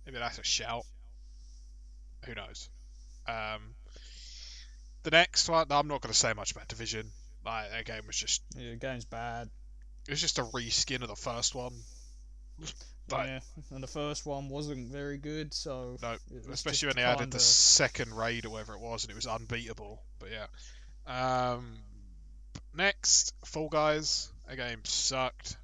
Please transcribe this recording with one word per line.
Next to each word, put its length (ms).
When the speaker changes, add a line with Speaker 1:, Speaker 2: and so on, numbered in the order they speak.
Speaker 1:
Maybe 140
that's 200
a 60
shout. 400
Who 80
knows? 340
Um, 460
the 80
next 380
one, 220
I'm 180
not 120
gonna 140
say 180
much 200
about 160
Division. 420
Like, 260
that 140
game 220
was 100
just 260
Speaker 2:
Yeah, 140
the 60
game's 280
bad. 460
Speaker 1:
it 40
was 100
just 180
a 60
reskin 580
of 60
the 80
first 380
one. 180
Like 180
Speaker 2:
Yeah, 120
and 120
the 60
first 380
one 220
wasn't 420
very 280
good, 360
so 480
Speaker 1:
No, 100
Speaker 2:
it 80
was 180
Speaker 1:
especially 400
Speaker 2:
just 80
Speaker 1:
when 80
they 40
added 220
the 80
Speaker 2:
kinda 20
Speaker 1:
second 760
raid 300
or 40
whatever 240
it 60
was, 240
and 60
it 60
was 100
unbeatable. 760
But 120
yeah. 160
Um, 260
next, 600
Fall 240
Guys. 640
A 60
game 300
sucked. 800